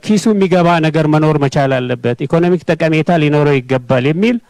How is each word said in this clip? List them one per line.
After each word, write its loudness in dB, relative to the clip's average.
ኪሱ 0
የሚገባ 2
ነገር 0
መኖር 2
መቻል -2
አለበት፣ -4
ኢኮኖሚክ 0
ጠቀሜታ 0
ሊኖረው 2
ይገባል -2
የሚል 0